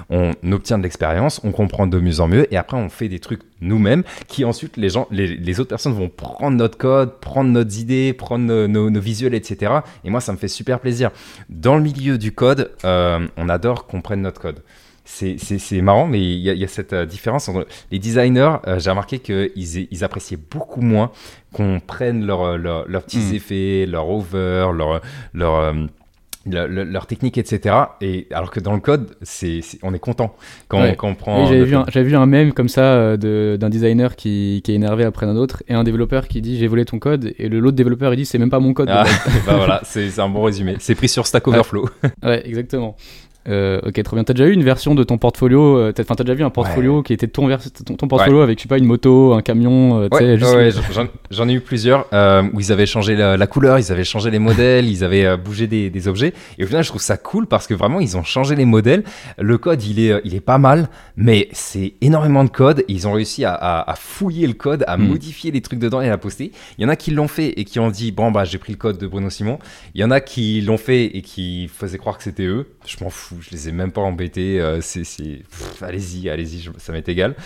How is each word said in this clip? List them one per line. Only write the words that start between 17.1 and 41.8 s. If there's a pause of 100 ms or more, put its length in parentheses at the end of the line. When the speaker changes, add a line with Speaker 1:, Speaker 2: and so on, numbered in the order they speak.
Speaker 1:
entre (240)
les
designers. (100)
Euh,
j'ai
remarqué
qu'ils
a-,
ils
appréciaient
beaucoup
moins (420)
qu'on
prenne
leur,
leur,
leurs
petits
Speaker 2:
Hmm.
Speaker 1:
effets,
leur
over,
leur, (340)
leur,
euh, (760)
le,
le,
leur
technique,
et
cetera.
Et
alors
que
dans
le
code,
c'est,
c'est,
on
est
content (320)
quand,
Speaker 2:
Ouais.
Speaker 1:
quand
on
prend
Speaker 2:
Oui,
j'avais
Speaker 1:
notre
Speaker 2:
vu
un,
Speaker 1:
code.
Speaker 2:
j'avais
vu
un
mème
comme
ça,
euh,
de,
d'un
designer
qui,
qui
est
énervé
après
un
autre
et
un
développeur
qui
dit, «
J'ai
volé
ton
code »,
et
le,
l'autre
développeur,
il
dit, «
C'est
même
pas
mon
code. »
Speaker 1:
Ah, (200)
<laughs>
bah
voilà,
c'est,
c'est
un
bon
résumé.
C'est
pris
sur
Stack
Speaker 2:
Ouais.
Speaker 1:
Overflow. (160)